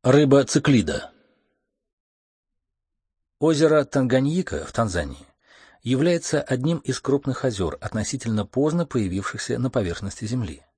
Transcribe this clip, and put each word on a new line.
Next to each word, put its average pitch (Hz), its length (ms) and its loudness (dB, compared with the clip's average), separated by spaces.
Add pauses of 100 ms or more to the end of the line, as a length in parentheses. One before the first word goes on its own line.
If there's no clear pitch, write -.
Рыба 139 420 6
циклида. - 640 0 (2250)
Озеро 151 440 4
Танганьика 131 800 0
в - 60 -16
Танзании 85 540 -4 (580)
является 147 580 0
одним 139 380 -2
из - 200 -6
крупных 135 460 -2
озёр, 95 360 -2
относительно 107 640 -4
поздно 156 400 0
появившихся 104 720 -4
на 123 120 -2
поверхности 98 560 -4
Земли. 107 360 -6 (160)